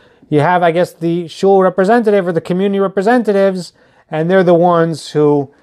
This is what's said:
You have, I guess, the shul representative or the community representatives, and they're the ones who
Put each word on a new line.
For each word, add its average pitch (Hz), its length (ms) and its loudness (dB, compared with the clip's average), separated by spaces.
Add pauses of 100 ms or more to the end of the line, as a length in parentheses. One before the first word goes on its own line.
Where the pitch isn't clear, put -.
(280)
You 151 120 0
have, 175 240 2
I 170 80 2
guess, 170 200 -2
the 170 360 -6
shul 190 340 2
representative 202 680 0
or 185 40 -2
the 165 100 -4
community 196 380 -2
representatives, 196 920 -2 (360)
and 160 200 -4
they're 190 140 2
the 175 120 4
ones 165 560 0
who 147 400 0 (120)